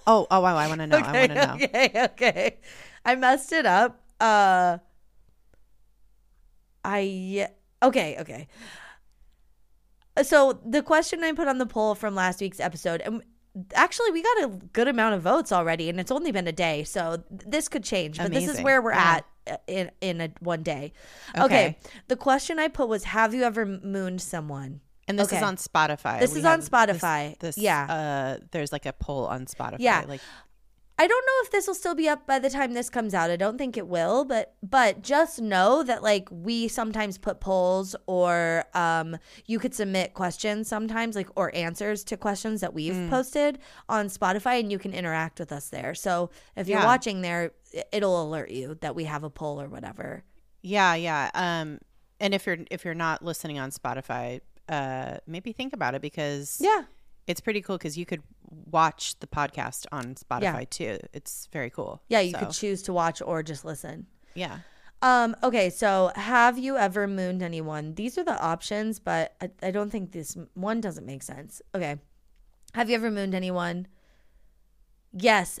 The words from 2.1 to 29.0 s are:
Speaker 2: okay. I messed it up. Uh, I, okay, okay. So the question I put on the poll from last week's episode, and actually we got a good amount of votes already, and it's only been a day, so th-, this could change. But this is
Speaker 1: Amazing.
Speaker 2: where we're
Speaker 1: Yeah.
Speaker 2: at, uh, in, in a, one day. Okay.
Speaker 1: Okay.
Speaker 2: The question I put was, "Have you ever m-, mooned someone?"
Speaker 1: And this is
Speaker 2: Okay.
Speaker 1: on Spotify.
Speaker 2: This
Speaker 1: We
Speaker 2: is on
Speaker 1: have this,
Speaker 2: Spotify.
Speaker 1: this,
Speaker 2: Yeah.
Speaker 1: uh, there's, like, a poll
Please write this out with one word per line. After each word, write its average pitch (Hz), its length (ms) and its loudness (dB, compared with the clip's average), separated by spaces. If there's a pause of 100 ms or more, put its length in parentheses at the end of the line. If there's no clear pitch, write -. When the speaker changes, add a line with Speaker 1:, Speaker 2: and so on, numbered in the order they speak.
Speaker 2:
okay. 226 440 0 (480)
I 247 100 4
messed 262 360 4
it 320 160 2
up. 208 340 4 (180)
Uh, 190 580 6 (2000)
I, 196 640 -2 (360)
okay, 226 360 4
okay. 151 280 -12 (1800)
So 269 420 6
the 269 160 2
question 320 420 2
I 320 80 0
put 311 160 0
on 262 100 0
the 254 80 0
poll 214 300 0
from 208 200 -4
last 185 260 0
week's 190 180 -6
episode, 170 420 -4
and 220 220 -6 (520)
actually 359 360 4
we 330 100 -2
got 440 220 4
a 262 40 0 (260)
good 233 140 4
amount 226 280 2
of 180 60 -2
votes 208 300 2
already, 165 380 2
and 175 100 -4
it's 185 120 -4
only 294 200 0
been 185 160 -2
a 165 40 -2
day, 160 320 0
so 170 340 -4 (120)
th-, 196 180 -14
this 302 200 -2
could 254 160 -4
change. 160 340 -2
But 175 140 -2
this - 120 2
is 302 60 0
Speaker 1:
Amazing. 269 160 -4
Speaker 2:
where 269 160 6
we're 226 100 0
Speaker 1:
Yeah. 165 300 6 (260)
Speaker 2:
at, - 60 -8
uh, - 40 -8 (100)
in, 185 240 -4 (100)
in 170 200 -4
a, 160 80 -4 (100)
one 170 240 -4
day. 147 300 -6 (420)
Okay. 262 100 6
Speaker 1:
Okay. 208 320 6 (300)
Speaker 2:
The 254 100 0
question 277 420 0
I 311 80 2
put 277 220 0
was, 208 160 -2
"Have 214 280 2
you 254 100 0
ever 226 180 0
m-, 196 220 -4
mooned 190 380 -4
someone?" 147 600 -8 (260)
Speaker 1:
And 202 100 -2
this 202 120 4
is 202 40 0
Speaker 2:
Okay. 190 100 2
Speaker 1:
on 190 140 0
Spotify. 151 600 0
Speaker 2:
This 254 140 4
Speaker 1:
We 302 60 -2
Speaker 2:
is 302 60 -2
on 330 60 8
Speaker 1:
have 330 100 6
this, - 80 -10
Speaker 2:
Spotify. 170 720 2
Speaker 1:
this, 165 180 -6
Speaker 2:
Yeah. 147 840 0
Speaker 1:
uh, - 120 -18
there's, 147 200 -4
like, 147 140 -8
a 135 80 -6
poll - 340 -4